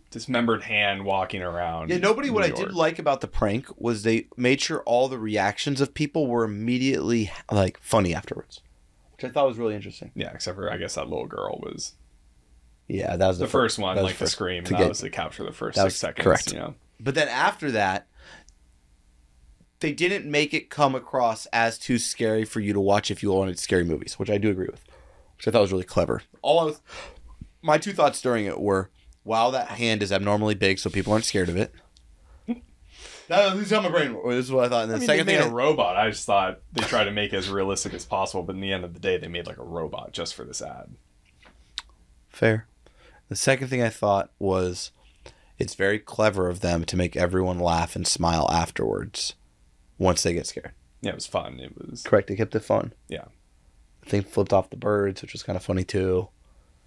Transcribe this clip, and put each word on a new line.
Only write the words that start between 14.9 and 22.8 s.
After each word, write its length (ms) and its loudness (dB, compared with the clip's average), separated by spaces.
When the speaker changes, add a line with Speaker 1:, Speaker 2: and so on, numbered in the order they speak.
Speaker 1:
the 100 -8
capture 340 -8
the 80 -10
first 240 -8
Speaker 2:
That 60 4
Speaker 1:
six 120 2
Speaker 2:
was 60 -6
Speaker 1:
seconds, 240 -4
Speaker 2:
correct. 280 4
Speaker 1:
you 60 -8
know? 160 -8
Speaker 2:
But 140 -4
then 140 2
after 440 0
that, 340 0
they 120 -2
didn't 380 -2
make 240 2
it 160 -6
come 240 2
across 520 0
as 320 2
too 200 0
scary 460 0
for 160 -4
you 120 0
to 80 2